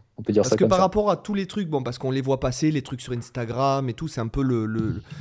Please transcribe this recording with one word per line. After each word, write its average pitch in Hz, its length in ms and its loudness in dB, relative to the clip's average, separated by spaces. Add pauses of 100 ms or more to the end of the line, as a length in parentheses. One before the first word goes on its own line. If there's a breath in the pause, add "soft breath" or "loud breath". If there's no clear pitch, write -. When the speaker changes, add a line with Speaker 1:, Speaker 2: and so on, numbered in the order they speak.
(180)
Speaker 1:
on 107 40 -12
peut 110 100 -2
dire 104 120 6
Speaker 2:
Parce - 80 -2
Speaker 1:
ça - 40 6
Speaker 2:
que 202 80 4
Speaker 1:
comme - 60 6
Speaker 2:
par 185 80 6
Speaker 1:
ça. 185 60 4
Speaker 2:
rapport 208 260 2
à 175 80 2
tous - 160 -6
les 196 140 -2
trucs, 208 200 -4
bon, 147 160 0
parce 123 140 -6
qu'on 131 140 -2
les 135 100 0
voit 131 180 0
passer, 143 320 0
les 147 100 0
trucs - 200 -10
sur 123 100 -10
Instagram 123 800 -2
et 113 40 -2
tout, 160 140 -6
c'est 135 140 -6
un 113 60 -2
peu 139 160 -2
le, 120 220 2
le, 110 360 -2 (200 loud breath)